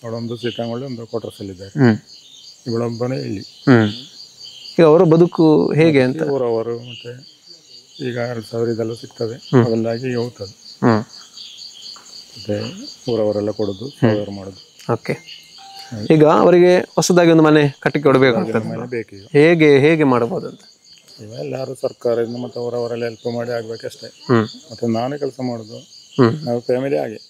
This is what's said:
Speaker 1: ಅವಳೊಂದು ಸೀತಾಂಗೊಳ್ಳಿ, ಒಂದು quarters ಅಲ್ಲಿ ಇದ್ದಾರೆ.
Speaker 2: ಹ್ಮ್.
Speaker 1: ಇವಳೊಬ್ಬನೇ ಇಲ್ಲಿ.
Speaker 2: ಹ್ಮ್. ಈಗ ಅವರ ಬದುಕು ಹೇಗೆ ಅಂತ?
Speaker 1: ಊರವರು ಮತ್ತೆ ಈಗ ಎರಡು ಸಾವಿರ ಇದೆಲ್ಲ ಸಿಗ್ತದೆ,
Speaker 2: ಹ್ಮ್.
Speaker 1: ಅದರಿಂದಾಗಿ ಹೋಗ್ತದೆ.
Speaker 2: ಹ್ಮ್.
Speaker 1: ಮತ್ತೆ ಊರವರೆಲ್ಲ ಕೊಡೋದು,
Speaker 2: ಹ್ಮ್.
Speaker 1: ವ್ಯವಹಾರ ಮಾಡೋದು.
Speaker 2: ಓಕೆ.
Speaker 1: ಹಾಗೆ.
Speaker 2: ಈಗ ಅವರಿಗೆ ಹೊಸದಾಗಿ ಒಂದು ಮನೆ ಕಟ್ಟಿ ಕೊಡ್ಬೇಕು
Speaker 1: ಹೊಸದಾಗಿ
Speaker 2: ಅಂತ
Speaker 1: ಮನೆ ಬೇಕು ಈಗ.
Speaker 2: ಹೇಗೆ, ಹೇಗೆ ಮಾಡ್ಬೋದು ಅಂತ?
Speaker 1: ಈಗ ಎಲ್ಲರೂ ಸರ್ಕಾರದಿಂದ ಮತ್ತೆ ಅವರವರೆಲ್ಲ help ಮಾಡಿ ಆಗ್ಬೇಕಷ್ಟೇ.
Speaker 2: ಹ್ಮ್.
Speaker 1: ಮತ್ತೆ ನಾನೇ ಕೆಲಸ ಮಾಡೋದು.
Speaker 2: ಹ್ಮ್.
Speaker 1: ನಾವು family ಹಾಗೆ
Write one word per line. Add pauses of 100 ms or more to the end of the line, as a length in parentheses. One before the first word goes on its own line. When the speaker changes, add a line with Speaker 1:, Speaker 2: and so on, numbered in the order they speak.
Speaker 1:
ಅವಳೊಂದು
ಸೀತಾಂಗೊಳ್ಳಿ,
ಒಂದು
quarters
ಅಲ್ಲಿ
ಇದ್ದಾರೆ.
Speaker 2:
ಹ್ಮ್. (680)
Speaker 1:
ಇವಳೊಬ್ಬನೇ
ಇಲ್ಲಿ.
Speaker 2:
ಹ್ಮ್. (880)
ಈಗ
ಅವರ
ಬದುಕು
ಹೇಗೆ
ಅಂತ?
Speaker 1:
ಊರವರು
ಮತ್ತೆ (760)
ಈಗ
ಎರಡು
ಸಾವಿರ
ಇದೆಲ್ಲ
ಸಿಗ್ತದೆ,
Speaker 2:
ಹ್ಮ್.
Speaker 1:
ಅದರಿಂದಾಗಿ
ಹೋಗ್ತದೆ.
Speaker 2:
ಹ್ಮ್. (1400)
Speaker 1:
ಮತ್ತೆ (480)
ಊರವರೆಲ್ಲ
ಕೊಡೋದು,
Speaker 2:
ಹ್ಮ್.
Speaker 1:
ವ್ಯವಹಾರ
ಮಾಡೋದು.
Speaker 2:
ಓಕೆ.
Speaker 1:
ಹಾಗೆ.
Speaker 2:
ಈಗ
ಅವರಿಗೆ
ಹೊಸದಾಗಿ
ಒಂದು
ಮನೆ
ಕಟ್ಟಿ
ಕೊಡ್ಬೇಕು
Speaker 1:
ಹೊಸದಾಗಿ
Speaker 2:
ಅಂತ
Speaker 1:
ಮನೆ
ಬೇಕು
ಈಗ.
Speaker 2:
ಹೇಗೆ,
ಹೇಗೆ
ಮಾಡ್ಬೋದು
ಅಂತ? (640)
Speaker 1:
ಈಗ
ಎಲ್ಲರೂ
ಸರ್ಕಾರದಿಂದ
ಮತ್ತೆ
ಅವರವರೆಲ್ಲ
help
ಮಾಡಿ
ಆಗ್ಬೇಕಷ್ಟೇ.
Speaker 2:
ಹ್ಮ್. (240)
Speaker 1:
ಮತ್ತೆ
ನಾನೇ
ಕೆಲಸ
ಮಾಡೋದು. (440)
Speaker 2:
ಹ್ಮ್.
Speaker 1:
ನಾವು
family
ಹಾಗೆ (120)